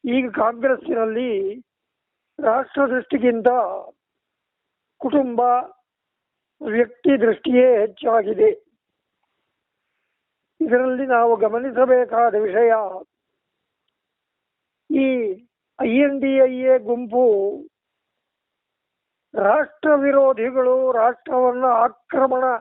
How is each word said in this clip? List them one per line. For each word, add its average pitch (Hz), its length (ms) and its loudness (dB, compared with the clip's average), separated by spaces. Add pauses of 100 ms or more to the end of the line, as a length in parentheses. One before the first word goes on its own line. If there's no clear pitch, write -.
ಈಗ 247 260 -2
ಕಾಂಗ್ರೆಸ್ಸಿನಲ್ಲಿ 233 1000 -2 (1080)
ರಾಷ್ಟ್ರದೃಷ್ಟಿಗಿಂತ 247 1120 0 (1500)
ಕುಟುಂಬ, 254 400 -2 (1200)
ವ್ಯಕ್ತಿ 233 600 -2
ದೃಷ್ಟಿಯೇ 247 460 2 (140)
ಹೆಚ್ಚಾಗಿದೆ. 214 720 0 (2000)
ಇದರಲ್ಲಿ 254 460 -2
ನಾವು 233 300 2
ಗಮನಿಸಬೇಕಾದ 233 1000 0
ವಿಷಯ, 214 380 2 (2250)
ಈ 269 160 0 (720)
ಐ 240 200 -2
ಎನ್ 277 220 2
ಡಿ 269 160 0
ಐ 262 180 4 (200)
ಎ 254 40 2
ಗುಂಪು 240 460 -2 (2000)
ರಾಷ್ಟ್ರ 254 600 -2
ವಿರೋಧಿಗಳು, 262 840 0 (160)
ರಾಷ್ಟ್ರವನ್ನು 247 760 -2
ಆಕ್ರಮಣ 254 800 0 (160)